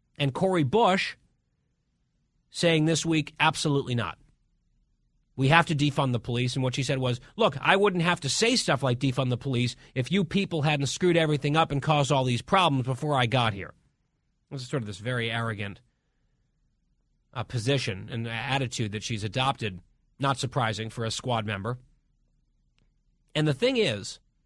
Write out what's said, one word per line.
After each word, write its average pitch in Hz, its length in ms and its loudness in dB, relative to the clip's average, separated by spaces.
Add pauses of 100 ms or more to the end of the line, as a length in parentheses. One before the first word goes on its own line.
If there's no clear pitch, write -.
(160)
And 139 160 0
Cori 180 320 2
Bush 190 520 2 (1300)
saying 165 360 2
this 160 200 2
week, 160 320 0
"Absolutely 147 560 0
not. 95 240 -4 (1160)
We 135 120 2
have 165 180 6
to 170 80 0
defund 139 380 2
the 120 60 -2
police." 123 360 -2
And 131 100 -2
what 127 100 -2
she 143 80 -4
said 135 160 -2
was, 123 220 0 (160)
"Look, 196 240 2
I 170 160 4
wouldn't 196 260 2
have 175 180 2
to 143 80 -4
say 233 280 2
stuff 147 260 0
like 127 160 0
defund 131 320 0
the 123 60 0
police 123 400 -2 (180)
if 127 160 -4
you 196 140 2
people 185 380 -2
hadn't 147 240 0
screwed 175 300 2
everything 151 400 2
up 160 140 2
and 139 100 -2
caused 147 300 2
all 135 140 4
these 123 180 0
problems 151 440 2
before 139 280 -2
I 127 120 4
got 113 260 2
here." 98 200 -10 (800)
This 135 120 -10
is 123 60 -14
sort 135 140 -4
of 104 60 -8
this 95 100 -12
very 117 320 -4
arrogant, 113 500 -6 (1500)
uh, 120 120 -8
position 113 640 -4
and 117 160 -6
attitude 120 640 -4
that 107 120 -6
she's 110 180 -6
adopted. 110 580 -2 (380)
Not 135 180 0
surprising 113 540 -2
for 113 160 -6
a 113 40 -2
Squad 113 360 -2
member. 107 320 -4 (1600)
And 151 140 2
the 147 60 2
thing 254 240 0
is, 127 400 -2 (260)